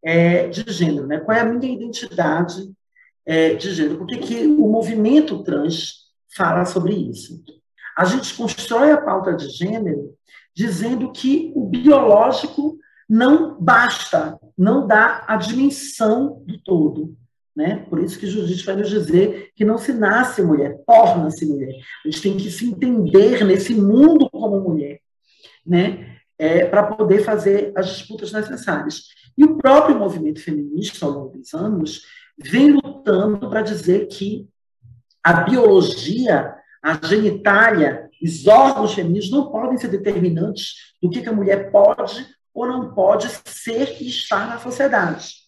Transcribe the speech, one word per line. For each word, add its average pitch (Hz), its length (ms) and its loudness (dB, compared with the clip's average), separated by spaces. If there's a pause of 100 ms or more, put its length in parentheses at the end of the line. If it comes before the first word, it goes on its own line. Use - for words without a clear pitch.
é, 170 440 2
de 220 220 -10
gênero, 156 360 -2
né? 151 140 -6
Qual 220 140 -2
é 233 60 2
a 226 40 0
minha 247 280 -4
identidade, 185 960 -6 (540)
é, 160 300 2
de 190 180 -8
gênero? 156 260 -2
Por 180 100 -10
que 247 100 -8
que 233 280 -4
o 302 220 4
movimento 226 760 0
trans 147 680 -6 (280)
fala 175 300 0
sobre 180 260 -2
isso? - 480 -10 (560)
A 180 80 2
gente 214 320 -4
constrói 233 540 0
a 294 100 6
pauta 190 320 -2
de - 160 -6
gênero 175 640 -6 (420)
dizendo 226 580 -4
que 285 420 -2
o 254 100 -2
biológico 247 1120 4 (320)
não 269 500 4
basta, - 800 0 (200)
não 226 280 2
dá 220 400 2
a 214 100 -2
dimensão 247 1080 -2
do - 180 -10
todo, 156 540 -2 (400)
né? 156 320 -4
Por 165 140 -4
isso - 160 -6
que 202 80 -10
Judite 180 400 -4
vai 196 100 -4
nos 202 140 -4
dizer 185 640 0
que 208 100 0
não 220 140 2
se 262 160 -4
nasce 220 480 0
mulher, 143 420 0
torna-se 156 640 4
mulher. 135 280 -6 (300)
A 156 60 -6
gente - 120 -8
tem 196 140 -2
que 190 140 -6
se 226 160 -8
entender 214 800 2
nesse 190 280 2
mundo 233 560 4
como 202 320 -4
mulher, 147 400 -6 (640)
né? 180 440 0 (300)
É, 165 260 2
pra 208 180 2
poder 208 400 2
fazer 202 540 -2
as 185 120 -2
disputas - 440 -14
necessárias. 208 720 -8 (340)
E 285 60 8
o 311 140 4
próprio 285 380 6
movimento 170 460 -4
feminista, 151 640 -6
ao 143 60 -2
longo 139 260 -12
dos 262 160 -18
anos, 202 480 -4 (340)
vem 285 360 4
lutando 208 760 0
pra 220 140 -4
dizer 196 460 -2
que 208 400 -10 (760)
a 170 120 4
biologia, 202 1160 2 (300)
a 156 240 -2
genitália, 202 1040 0 (100)
os 165 280 -6
órgãos 214 440 6
femininos 185 380 -2
não 269 220 -2
podem 247 260 -4
ser - 80 -8
determinantes 185 1120 -4
do 180 80 0
que, 247 140 -4
que 233 60 -10
a 220 60 -4
mulher 196 360 -2
pode 208 560 2 (260)
ou 233 140 -8
não 262 260 -8
pode 202 360 0 (160)
ser - 580 -8
e 247 60 -12
estar 220 400 -6
na 233 100 -12
sociedade 240 760 -4 (140)